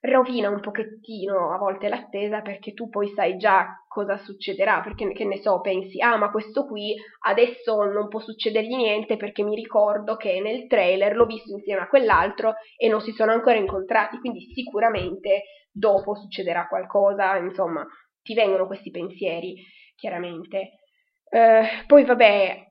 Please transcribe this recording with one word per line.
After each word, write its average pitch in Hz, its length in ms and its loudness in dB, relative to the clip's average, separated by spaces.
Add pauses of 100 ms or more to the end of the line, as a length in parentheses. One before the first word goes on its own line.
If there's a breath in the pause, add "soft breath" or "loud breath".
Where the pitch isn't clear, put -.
rovina 247 480 0
un 202 120 -4
pochettino 202 920 -6
a 185 60 -4
volte 196 300 -4
l'attesa 208 520 -6
perché 208 320 -8
tu 226 160 -12
poi 202 260 -4
sai 185 220 0
già 185 520 2
cosa 202 280 -4
succederà, 196 640 -2
perché 202 320 -8
che 226 120 -6
ne 196 140 -6
so, 190 220 0
pensi, 185 400 -4
"Ah, 233 160 2
ma 208 140 0
questo 220 360 -4
qui 208 280 -8 (320 loud breath)
adesso 233 580 0
non 208 240 -2
può 220 120 -8
succedergli 220 560 -4
niente 214 400 -2
perché 208 260 -8
mi 214 140 -2
ricordo 214 600 -2
che 190 240 -4
nel 220 280 -6
trailer 196 480 2
l'ho 233 100 4
visto 220 260 -14
insieme 196 300 -6
a 175 60 -8
quell'altro 220 680 4 (220 loud breath)
e 226 120 2
non 214 120 2
si 220 120 -10
sono 220 200 2
ancora 233 240 4
incontrati", 202 600 -2
quindi - 360 -10
sicuramente 202 880 -2 (280 loud breath)
dopo 202 440 0
succederà 175 540 -6
qualcosa, 196 680 0
insomma, 175 480 -4 (380 loud breath)
ti 220 120 -10
vengono 196 320 2
questi 196 240 -12
pensieri, 175 680 -8 (400 loud breath)
chiaramente. 175 840 -10 (520)
Eh, 226 560 6
poi 285 180 10
vabbè 208 680 4